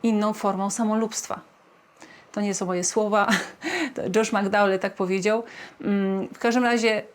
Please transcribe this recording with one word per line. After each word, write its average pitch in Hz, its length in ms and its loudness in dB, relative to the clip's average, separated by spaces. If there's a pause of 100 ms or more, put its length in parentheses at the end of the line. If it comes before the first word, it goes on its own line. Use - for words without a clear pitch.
inną 214 300 2
formą 196 380 -2
samolubstwa. 220 680 -2 (920)
To 208 80 -4
nie 202 140 0
są 196 120 -2
moje 180 180 0
słowa, 208 440 2 (320)
<laughs> 330 340 -4
to - 80 -6 (140)
Josh 220 160 2
McDowell 202 460 2
tak 196 160 -4
powiedział. 196 500 0 (360)
Mm, 196 480 0
w - 100 -16
każdym 240 260 2
razie 226 380 2 (120)